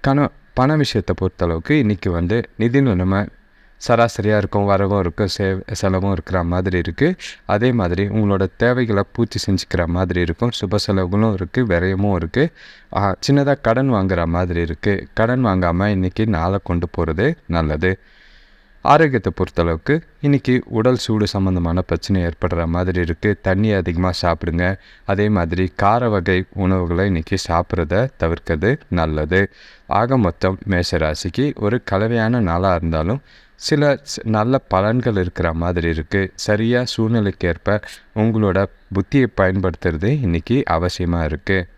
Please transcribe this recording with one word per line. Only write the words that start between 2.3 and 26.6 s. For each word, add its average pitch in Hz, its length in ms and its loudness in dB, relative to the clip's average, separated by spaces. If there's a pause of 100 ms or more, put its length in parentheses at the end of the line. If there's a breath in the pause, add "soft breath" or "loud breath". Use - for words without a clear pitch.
நிதி 120 260 2
நிலைமை 95 440 0 (600 soft breath)
சராசரியா 113 480 2
இருக்கும். 101 280 0
வரவும் 98 360 2
இருக்கும், 92 280 -2 (100)
செ-, 95 340 -2
செலவும் 95 400 0
இருக்கிற 92 300 -2
மாதிரி 90 360 0
இருக்கு. 107 360 0 (300 loud breath)
அதே 110 280 0
மாதிரி 98 340 0
உங்களோட 101 400 0 (100)
தேவைகளை 113 460 2 (100)
பூர்த்தி 113 340 -2
செஞ்சுக்கிற 90 400 0
மாதிரி 90 340 0
இருக்கும். 87 300 0 (100)
சுப 101 160 -2
செலவுகளும் 101 580 0
இருக்கு, 98 320 -2
விரயமும் 95 480 0
இருக்கு. 92 380 -2 (420 loud breath)
ஆ, 98 220 0 (100)
சின்னதா 139 340 2
கடன் 127 320 2
வாங்குற 95 320 0
மாதிரி 85 360 0
இருக்கு. 85 540 -2
கடன் 123 320 2
வாங்காம 92 400 2
இன்னைக்கு 98 400 0
நாளை 92 360 0
கொண்டு 87 260 -2 (100)
போறது 87 380 0 (100)
நல்லது. 82 520 0 (840 soft breath)
ஆரோக்கியத்தை 135 500 4
பொறுத்தளவுக்கு 85 680 0 (180)
இன்னைக்கு 139 460 2
உடல் 120 300 2
சூடு 107 300 0
சம்பந்தமான 92 540 0
பிரச்சனை 90 420 -2
ஏற்படுற 85 440 -2
மாதிரி 90 340 -2
இருக்கு. 87 420 0
தண்ணி 101 300 2
அதிகமா 90 380 0 (120)
சாப்பிடுங்க. 87 540 0 (280 loud breath)
அதே 101 240 0
மாதிரி 90 480 0
கார 117 320 2
வகை 92 440 0
உணவுகளை 92 540 0